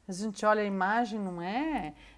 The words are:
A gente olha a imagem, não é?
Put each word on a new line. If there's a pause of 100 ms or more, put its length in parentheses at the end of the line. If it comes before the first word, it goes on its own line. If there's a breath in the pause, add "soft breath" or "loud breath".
A
gente
olha
a
imagem,
não
é? (240 loud breath)